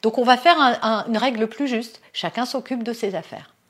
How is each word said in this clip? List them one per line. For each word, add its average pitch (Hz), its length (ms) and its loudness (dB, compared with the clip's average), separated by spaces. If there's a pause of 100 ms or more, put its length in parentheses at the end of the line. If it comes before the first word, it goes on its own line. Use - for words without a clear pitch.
Donc, 220 160 0
on 247 60 2
va 247 120 6
faire 330 240 4
un, 247 220 4
un, 220 240 0
une 226 100 -2
règle 226 300 0
plus 277 220 -6
juste. 233 340 -6 (100)
Chacun 190 320 -4
s'occupe 247 380 -6
de 233 100 -6
ses 214 220 -6
affaires. - 400 -12 (140)